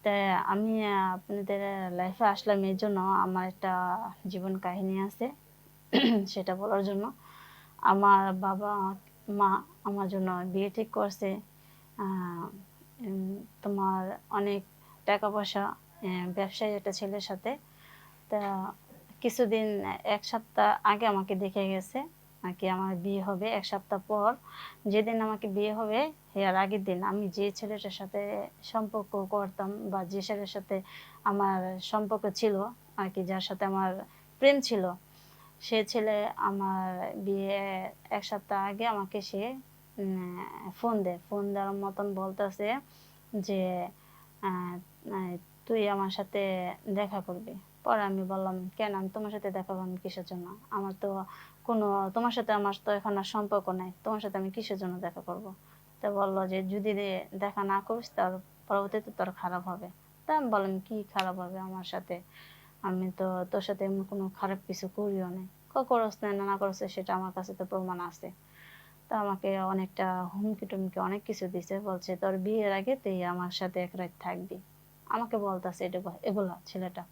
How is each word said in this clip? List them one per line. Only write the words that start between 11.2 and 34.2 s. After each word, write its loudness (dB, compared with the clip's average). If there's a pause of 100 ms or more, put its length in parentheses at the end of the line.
আহ, -4 (560)
উম, -4 (260)
তোমার 0 (300)
অনেক 0 (440)
টাকা 4
পয়সা, 0 (380)
আহ, -2
ব্যবসায়ী 0
একটা -2
ছেলের -4
সাথে। -6 (760)
তা 0 (800)
কিছুদিন, 2 (380)
এক 2
সপ্তাহ 2 (160)
আগে 6
আমাকে 4
দেখে 0
গেছে -2 (440)
আর -2
কি, -4
আমার 2
বিয়ে 0
হবে 0
এক 0
সপ্তাহ -2
পর। 4 (560)
যেদিন 4
আমাকে -2
বিয়ে 0
হবে, 0 (340)
এর 4
আগের 2
দিন 2
আমি 0
যে 0
ছেলেটার -8
সাথে -4 (420)
সম্পর্ক -2 (180)
করতাম 0 (180)
বা -2
যে -4
ছেলের -4
সাথে -2 (480)
আমার 4 (220)
সম্পর্ক 0 (100)
ছিল 4 (420)
আর 0
কি, -4
যার -2
সাথে -2
আমার 2 (520)